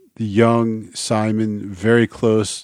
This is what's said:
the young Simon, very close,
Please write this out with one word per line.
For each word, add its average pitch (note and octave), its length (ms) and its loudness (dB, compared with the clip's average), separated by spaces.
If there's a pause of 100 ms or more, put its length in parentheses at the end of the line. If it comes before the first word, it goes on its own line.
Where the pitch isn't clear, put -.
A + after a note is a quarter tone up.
(180)
the A2+ 80 -6
young A2+ 680 0
Simon, G#2+ 800 -2
very A2 340 2
close, A2 580 -2